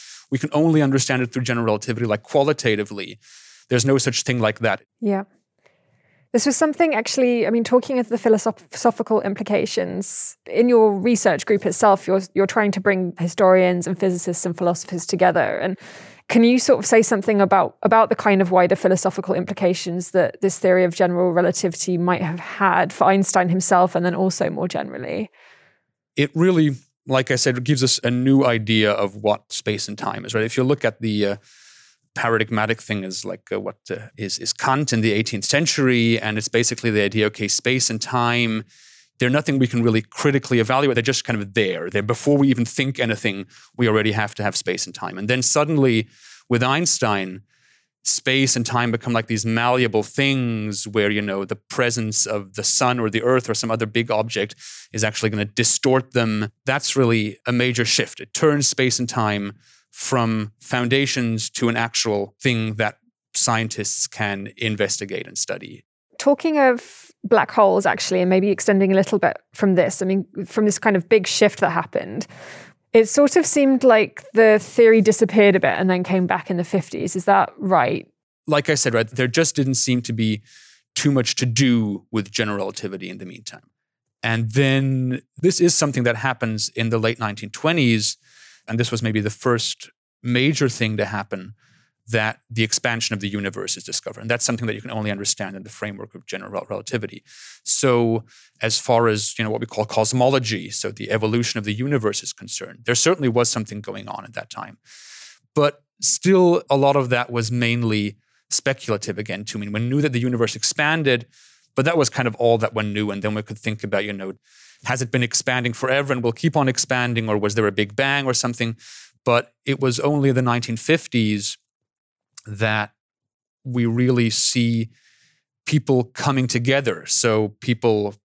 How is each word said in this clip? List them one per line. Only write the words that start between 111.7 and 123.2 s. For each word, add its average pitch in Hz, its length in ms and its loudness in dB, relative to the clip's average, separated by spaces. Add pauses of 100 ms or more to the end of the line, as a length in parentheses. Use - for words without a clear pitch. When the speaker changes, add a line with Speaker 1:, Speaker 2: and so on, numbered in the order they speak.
Speaker 1:
but 135 100 0
that 170 120 2
was 139 120 2
kind 123 180 -2
of 107 80 -4
all 117 240 4
that 110 160 -2
one 107 180 -4
knew. 104 160 -2
And 101 140 -6
then 107 100 -2
we 107 80 -4
could 107 160 -14
think 107 260 -8
about, 101 220 -4
you 104 80 -8
know, 95 200 -10 (520)
has 123 160 -2
it 117 100 -6
been 123 100 0
expanding 123 520 -2
forever 135 380 -2
and 123 120 0
will 120 80 2
keep 156 260 -2
on 139 100 2
expanding, 123 600 -2
or 104 80 0
was 104 160 -2
there 107 140 2
a 101 40 2
big 104 240 -4
bang 139 300 0
or 127 80 0
something? 117 420 -4 (480)
But 123 300 0 (100)
it 135 160 -2
was 127 200 0
only 143 300 2
in 123 60 2
the 127 60 2
nineteen 120 340 -2
fifties 110 840 -2 (880)
that 107 420 -2 (720)